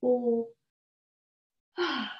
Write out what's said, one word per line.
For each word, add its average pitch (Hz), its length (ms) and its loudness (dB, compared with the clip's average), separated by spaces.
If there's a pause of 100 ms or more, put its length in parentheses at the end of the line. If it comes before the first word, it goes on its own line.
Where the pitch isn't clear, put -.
or 240 440 2 (1300)
<sighs> - 40 -6 (400)